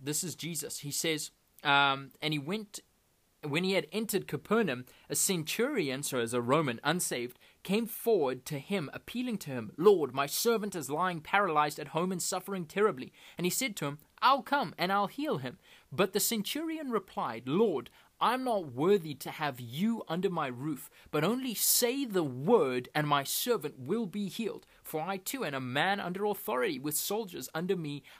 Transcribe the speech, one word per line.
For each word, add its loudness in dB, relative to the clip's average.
this -2
is -6
Jesus. -8
He -8
says, -2
um, 4
"And 0
he 0
went, -6
when 0
he 2
had 2
entered -2
Capernaum, 0
a -2
centurion," 0
so 0
as 0
a 4
Roman, 4
unsaved, 0
"came 0
forward 2
to -6
him, -4
appealing -6
to -8
him, -6
'Lord, 6
my 0
servant 0
is -6
lying 0
paralyzed 2
at -8
home 0
and -4
suffering -4
terribly.' 0
And -2
he 2
said -2
to -2
him, -4
'I'll 6
come -2
and 0
I'll 2
heal -4
him.' -8
But 2
the 2
centurion -2
replied, -4
'Lord, 2
I'm 2
not 0
worthy 4
to -10
have -4
you -2
under 0
my 0
roof, -6
but 2
only 0
say 2
the 0
word 2
and 2
my 4
servant -2
will -2
be -4
healed. -6
For -4
I -4
too -6
am -2
a -2
man 2
under -4
authority -2
with -4
soldiers -4
under 0
me. -6